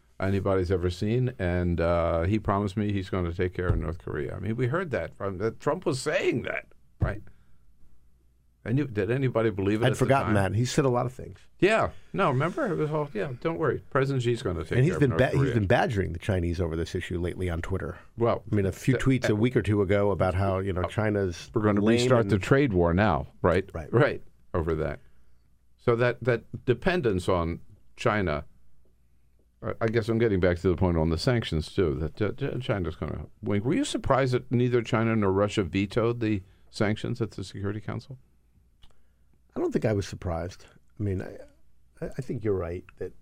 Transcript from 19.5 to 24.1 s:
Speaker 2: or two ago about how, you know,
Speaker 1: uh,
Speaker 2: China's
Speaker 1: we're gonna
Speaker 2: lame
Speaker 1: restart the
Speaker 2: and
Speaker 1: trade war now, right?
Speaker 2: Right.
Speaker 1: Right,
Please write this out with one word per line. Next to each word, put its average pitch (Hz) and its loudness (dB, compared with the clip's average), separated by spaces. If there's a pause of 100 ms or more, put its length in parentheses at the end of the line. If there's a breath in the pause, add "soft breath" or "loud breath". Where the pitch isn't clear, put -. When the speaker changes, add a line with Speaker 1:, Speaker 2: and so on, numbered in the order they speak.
Speaker 2:
or 120 4
two 104 2
ago 101 4
about 92 2
how, 95 0
you 95 -2
know, 90 -2
Speaker 1:
uh, 90 -2
Speaker 2:
China's 101 -2
Speaker 1:
we're 113 0
gonna 104 4
Speaker 2:
lame 110 4
Speaker 1:
restart 120 4
the 104 4
Speaker 2:
and 95 2
Speaker 1:
trade 139 4
war 85 4
now, 87 2 (120)
right? 92 4
Speaker 2:
Right. 80 -10
Speaker 1:
Right, 120 2 (300)